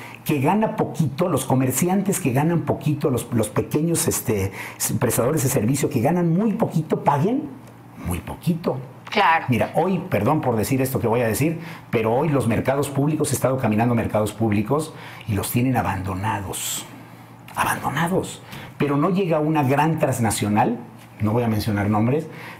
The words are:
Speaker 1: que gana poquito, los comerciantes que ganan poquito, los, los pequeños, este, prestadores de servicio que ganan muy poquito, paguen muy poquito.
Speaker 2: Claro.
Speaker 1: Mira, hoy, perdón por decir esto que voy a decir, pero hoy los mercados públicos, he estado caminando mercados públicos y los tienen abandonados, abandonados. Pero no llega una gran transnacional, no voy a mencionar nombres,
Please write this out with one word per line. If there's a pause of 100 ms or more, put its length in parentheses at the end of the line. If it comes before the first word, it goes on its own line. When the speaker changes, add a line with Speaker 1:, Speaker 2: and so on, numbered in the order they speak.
(260)
Speaker 1:
que
gana
poquito,
los
comerciantes
que
ganan
poquito,
los,
los
pequeños,
este, (460)
prestadores
de
servicio
que
ganan
muy
poquito,
paguen (600)
muy
poquito. (340)
Speaker 2:
Claro.
Speaker 1:
Mira,
hoy,
perdón
por
decir
esto
que
voy
a
decir, (300)
pero
hoy
los
mercados
públicos,
he
estado
caminando
mercados
públicos (360)
y
los
tienen
abandonados, (680)
abandonados. (360)
Pero
no
llega
una
gran
transnacional, (420)
no
voy
a
mencionar
nombres, (340)